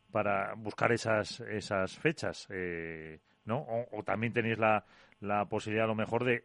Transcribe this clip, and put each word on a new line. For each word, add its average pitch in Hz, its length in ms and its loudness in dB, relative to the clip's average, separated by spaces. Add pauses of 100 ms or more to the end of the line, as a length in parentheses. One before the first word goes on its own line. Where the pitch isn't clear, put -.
(120)
para 101 440 0
buscar 110 360 0
esas, 110 500 0
esas 101 580 -2
fechas, 131 500 -2
eh, 82 720 -6 (260)
¿no? 113 140 -2
O, 117 400 -4
o 104 40 -6
también 107 300 0
tenéis 113 240 2
la, 107 280 4 (340)
la 101 260 0
posibilidad 107 400 0
a 110 40 2
lo 110 60 0
mejor 110 280 0
de 123 220 2